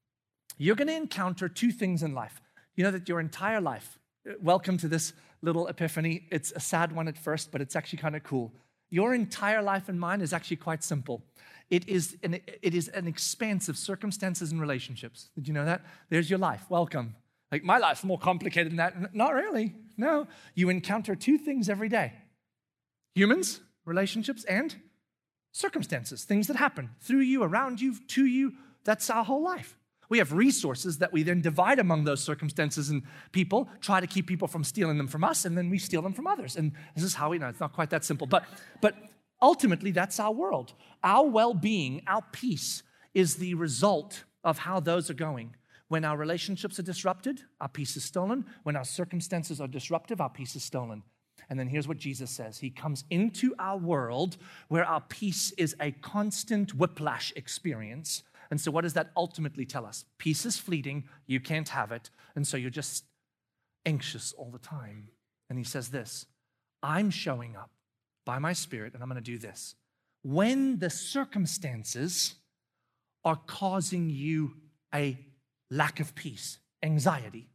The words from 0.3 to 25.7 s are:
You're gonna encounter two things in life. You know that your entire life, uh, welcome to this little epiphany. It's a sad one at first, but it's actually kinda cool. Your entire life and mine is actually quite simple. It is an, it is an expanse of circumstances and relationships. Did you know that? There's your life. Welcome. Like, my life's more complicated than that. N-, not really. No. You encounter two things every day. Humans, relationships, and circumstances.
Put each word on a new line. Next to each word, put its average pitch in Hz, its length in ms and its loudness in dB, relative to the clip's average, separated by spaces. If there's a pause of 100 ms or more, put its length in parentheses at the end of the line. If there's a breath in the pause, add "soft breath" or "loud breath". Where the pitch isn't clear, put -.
You're 185 180 4
gonna 285 160 2
encounter 190 560 -2
two 233 220 0
things 185 320 0
in 151 120 -2
life. 113 280 -10 (320 soft breath)
You 185 100 2
know 196 60 4
that 185 180 -4
your 170 120 0
entire 190 400 -2
life, 135 380 -6 (300)
uh, 208 120 -10
welcome 185 380 4
to 170 100 -2
this 160 240 0 (280 soft breath)
little 165 280 0
epiphany. 165 640 -2
It's - 200 -2
a 160 80 -8
sad 170 320 2
one 160 140 -2
at 156 100 -6
first, - 360 -6
but 139 80 -4
it's 139 160 -4
actually 151 240 -6
kinda 151 200 -4
cool. 120 320 -4 (380 soft breath)
Your 214 240 4
entire 214 480 0
life 196 260 0
and 175 120 -2
mine 180 200 0
is 156 120 0
actually 170 240 -2
quite 160 260 -4
simple. 127 400 -4 (480 loud breath)
It 175 180 4
is 185 360 0
an, 170 100 0
it - 400 -2
is 175 140 0
an 185 180 -4
expanse 196 640 -2
of 151 100 -4
circumstances 185 720 -4
and 160 100 -2
relationships. 131 760 -6
Did 135 100 -8
you 151 80 -2
know 147 100 0
that? 170 200 0 (240 loud breath)
There's 165 200 4
your 190 120 2
life. 143 280 0
Welcome. 147 460 0 (380)
Like, 147 100 0
my 196 160 8
life's 165 240 4
more 190 160 0
complicated 170 540 2
than 165 60 0
that. 175 180 2
N-, 185 160 -6
not 254 220 4
really. 262 420 0 (200)
No. 294 300 2 (280 loud breath)
You 180 160 4
encounter 196 440 -2
two 277 240 4
things 277 300 -2
every 208 200 -2
day. 165 260 0 (1000)
Humans, 220 460 4 (240)
relationships, 196 600 -2
and 233 360 0 (720)
circumstances. 143 720 -4